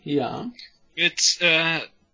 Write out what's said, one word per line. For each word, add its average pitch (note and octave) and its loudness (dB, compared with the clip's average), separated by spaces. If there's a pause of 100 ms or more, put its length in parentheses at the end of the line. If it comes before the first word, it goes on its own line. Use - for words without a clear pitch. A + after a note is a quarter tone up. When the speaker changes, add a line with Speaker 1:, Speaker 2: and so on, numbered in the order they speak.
Speaker 1:
Ja. C3+ -2 (440)
Speaker 2:
Mit, - 0
äh, E3 2 (340)